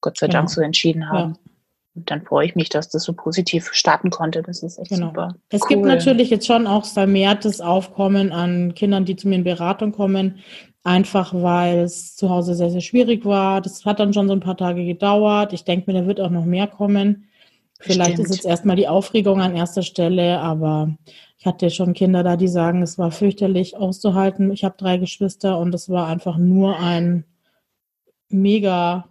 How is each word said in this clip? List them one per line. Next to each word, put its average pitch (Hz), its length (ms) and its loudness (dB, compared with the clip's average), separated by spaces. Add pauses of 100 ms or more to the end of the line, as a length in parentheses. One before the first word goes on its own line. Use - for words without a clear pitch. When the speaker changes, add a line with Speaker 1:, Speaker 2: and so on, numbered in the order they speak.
Speaker 1:
Gott - 160 -6
sei 151 120 0
Dank 156 200 0
Speaker 2:
Genau. - 60 -6
Speaker 1:
so 170 80 -2
entschieden 160 400 0
Speaker 2:
Ja. 151 60 -8
Speaker 1:
haben. 170 300 -4 (560)
Und 170 160 -12
dann 147 120 -6
freue 143 240 0
ich 175 80 -6
mich, 165 160 -2
dass 151 180 -2
das 160 160 -6
so 170 80 -6
positiv 170 640 -4
starten 165 340 2
konnte. 165 340 -4
Das 175 200 -10
ist 170 160 -12
echt 190 120 -14
Speaker 2:
Genau. 175 180 -2
Speaker 1:
super. 170 260 -6 (160)
Speaker 2:
Es 208 160 0
gibt 202 160 4
Speaker 1:
Cool. 196 60 4
Speaker 2:
natürlich 233 420 4
jetzt 214 160 0
schon 233 200 4
auch 202 200 0
vermehrtes 196 760 2
Aufkommen 190 720 0
an 175 420 -2
Kindern, 196 300 0
die 185 120 -4
zu 196 120 -2
mir 196 80 2
in 180 80 0
Beratung 180 480 -2
kommen, 196 460 -2 (460)
einfach 180 500 2
weil 175 460 2
es - 360 -6
zu 190 140 0
Hause 180 240 0
sehr, 170 160 0
sehr 180 120 -4
schwierig 233 440 2
war. 196 340 2
Das 190 240 -12
hat 208 160 0
dann 202 140 2
schon 202 140 2
so 196 60 2
ein 196 60 0
paar 185 160 -4
Tage 175 300 -2
gedauert. 208 680 2
Ich 180 120 -10
denk 180 220 -2
mir, 196 60 -2
da 180 140 0
wird 202 140 -2
auch 185 100 -2
noch 170 160 0
mehr 180 200 0
kommen. 202 580 0 (540)
Vielleicht 180 380 2
Speaker 1:
Bestimmt. 185 140 -2
Speaker 2:
ist 185 60 -2
jetzt 185 100 -6
erstmal 180 300 2
die 196 120 2
Aufregung 196 540 2
an 185 120 0
erster 175 280 -2
Stelle, 175 560 0
aber 156 580 -2 (420)
ich - 60 -20
hatte 180 240 0
schon 175 240 -2
Kinder 185 300 2
da, 175 140 2
die 180 120 2
sagen, 175 320 0
es 170 180 -4
war 170 120 0
fürchterlich 190 640 0
auszuhalten. 190 760 0
Ich 202 140 -4
hab 190 140 -4
drei 185 180 0
Geschwister 185 600 -2
und 175 160 -2
es 175 160 -8
war 180 160 0
einfach 165 320 -4
nur 185 420 4
ein 175 440 0 (1040)
mega 190 840 0